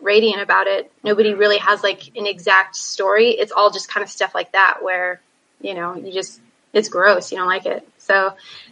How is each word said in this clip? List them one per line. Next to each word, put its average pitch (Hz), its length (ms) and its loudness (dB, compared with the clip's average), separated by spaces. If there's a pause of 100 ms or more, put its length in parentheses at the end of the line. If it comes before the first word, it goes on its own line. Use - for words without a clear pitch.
Radiant 208 400 2
about 190 260 2
it, 196 240 -2 (120)
nobody 214 300 2
really 208 260 2
has, 202 220 0
like, 196 360 -4
an 208 100 -6
exact 190 480 0
story. 214 540 0
It's 214 240 -2
all 208 180 4
just 190 160 -10
kind 202 160 -6
of 196 60 -14
stuff - 260 -6
like 175 160 -6
that 190 320 2
where, 180 380 -4 (400)
you 196 120 -10
know, 175 220 -8
you 185 160 -14
just, 185 300 -10 (320)
it's 208 160 0
gross. 185 420 2
You 196 60 -8
don't 185 100 -4
like 185 180 -2
it. - 220 -8 (100)
So 196 360 0 (380)